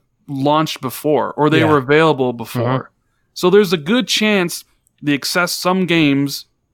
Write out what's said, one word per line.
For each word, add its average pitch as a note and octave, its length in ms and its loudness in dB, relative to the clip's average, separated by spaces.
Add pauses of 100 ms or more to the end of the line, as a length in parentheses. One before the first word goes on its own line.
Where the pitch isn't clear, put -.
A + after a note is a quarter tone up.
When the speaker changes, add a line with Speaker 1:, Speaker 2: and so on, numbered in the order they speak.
(280)
Speaker 1:
launched D3 540 -2
before, B2 520 -2
or D3 160 0
they D#3+ 100 4
Speaker 2:
Yeah. D#3 120 2
Speaker 1:
were D3+ 60 4
available C3+ 560 2
before. A#2 300 -6
Speaker 3:
Mm-hmm. B2 280 -4 (420)
Speaker 1:
So F3+ 160 -2
there's F#3+ 240 4
a F#3 40 0
good F#3 300 -2
chance G3+ 560 -2 (380)
the C#3+ 120 0
access-, F3 400 -2
some F#3 320 -2
games, C#3+ 600 0 (280)